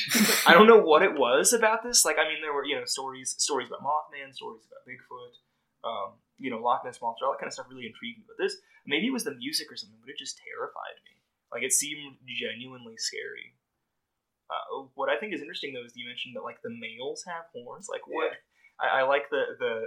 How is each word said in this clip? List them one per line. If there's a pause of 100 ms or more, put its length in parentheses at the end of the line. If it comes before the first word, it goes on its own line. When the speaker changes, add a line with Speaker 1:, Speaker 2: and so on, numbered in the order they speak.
(400)
Speaker 1:
<laughs>
Speaker 2:
I
don't
know
what
it
was
about
this.
Like,
I
mean,
there
were,
you
know,
stories,
stories
about
Mothman,
stories
about
Bigfoot, (520)
um, (240)
you
know,
Loch
Ness
Monster,
all
that
kind
of
stuff
really
intrigued
me.
But
this, (280)
maybe
it
was
the
music
or
something,
but
it
just
terrified (120)
me. (360)
Like,
it
seemed
genuinely
scary. (1000)
Uh,
what
I
think
is
interesting,
though,
is
you
mentioned
that,
like,
the
males
have
horns.
Like,
what?
Speaker 1:
Yeah.
Speaker 2:
I,
I
like
the,
the, (140)